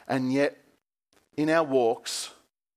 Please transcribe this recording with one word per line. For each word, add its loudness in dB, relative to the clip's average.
and -2
yet 0
in 0
our 2
walks, -2